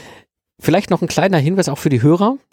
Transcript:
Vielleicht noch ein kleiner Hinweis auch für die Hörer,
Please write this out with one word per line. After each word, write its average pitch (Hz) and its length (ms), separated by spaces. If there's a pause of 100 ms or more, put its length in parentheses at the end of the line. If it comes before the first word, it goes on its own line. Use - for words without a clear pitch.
(600)
Vielleicht 170 300
noch 180 120
ein 170 60
kleiner 180 300
Hinweis 165 300
auch 139 100
für 151 120
die 120 120
Hörer, 202 360 (140)